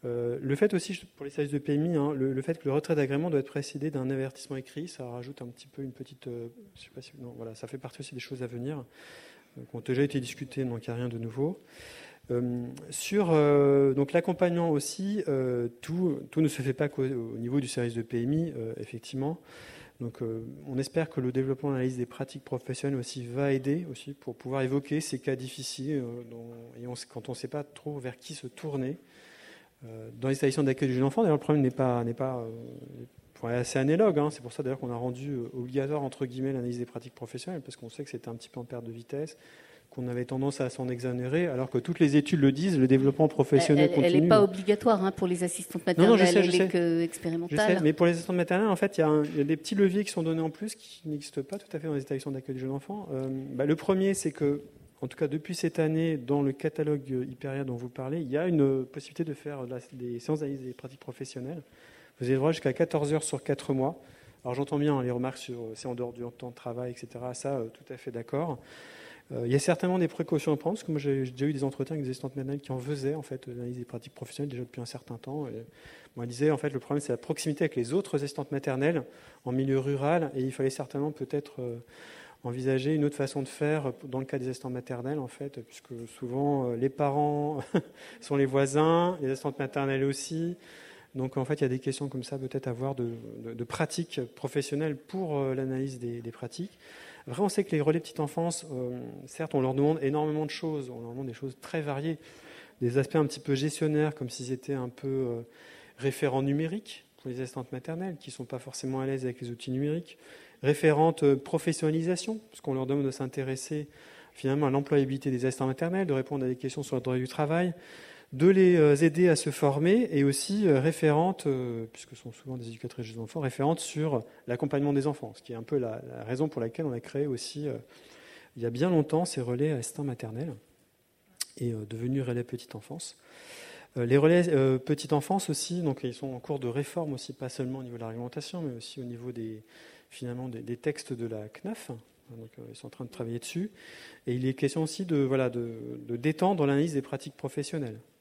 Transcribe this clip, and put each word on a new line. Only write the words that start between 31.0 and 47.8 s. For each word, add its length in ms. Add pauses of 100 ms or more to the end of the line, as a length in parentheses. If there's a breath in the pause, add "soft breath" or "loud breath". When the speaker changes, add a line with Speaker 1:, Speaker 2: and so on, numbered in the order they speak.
Speaker 1:
enfant, 180
d'ailleurs, 140
le 60
problème 200
n'est 80
pas, 320
n'est 120
pas, 240
euh, 100 (880)
enfin, 140
est 60
assez 220
analogue, 400
hein. 140
C'est 80
pour 120
ça 120
d'ailleurs 160
qu'on 100
a 60
rendu, 340
euh, 220
obligatoire, 500
entre 240
guillemets, 260
l'analyse 260
des 80
pratiques 280
professionnelles, 480
parce 140
qu'on 120
sait 140
que 80
c'était 180
un 60
petit 140
peu 100
en 60
perte 200
de 80
vitesse, 440 (540 soft breath)
qu'on 180
avait 160
tendance 360
à 100
s'en 180
exonérer, 580
alors 240
que 80
toutes 220
les 160
études 240
le 100
disent, 300
le 80
développement 400
professionnel 640
Speaker 2:
Elle, 60
elle, 60
elle 80
Speaker 1:
continue. 140
Speaker 2:
est 20
pas 140
obligatoire, 600
hein, 80
pour 160
les 160
assistantes 420
Speaker 1:
Non, 60 (160)
non, 80
je 80
Speaker 2:
maternelles, 80
Speaker 1:
sais, 100
je 60
Speaker 2:
elle 60
est 100
Speaker 1:
sais. 40
Speaker 2:
que 300
Speaker 1:
Je 40
Speaker 2:
expérimentale. 760
Speaker 1:
sais, 60